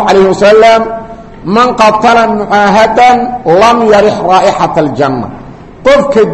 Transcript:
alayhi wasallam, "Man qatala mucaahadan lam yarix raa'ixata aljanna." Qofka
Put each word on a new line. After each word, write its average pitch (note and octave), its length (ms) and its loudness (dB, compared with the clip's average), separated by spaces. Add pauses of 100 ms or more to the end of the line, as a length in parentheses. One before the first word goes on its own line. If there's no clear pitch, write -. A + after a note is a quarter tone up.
alayhi F#3+ 200 2
wasallam, A3 540 2 (600)
"Man A3+ 320 0
qatala A3+ 520 0
mucaahadan G#3+ 880 0 (420)
lam A#3 180 2 (100)
yarix G#3 280 2 (120)
raa'ixata F3+ 540 0
aljanna." C3 460 -4 (560)
Qofka C#4 380 2 (120)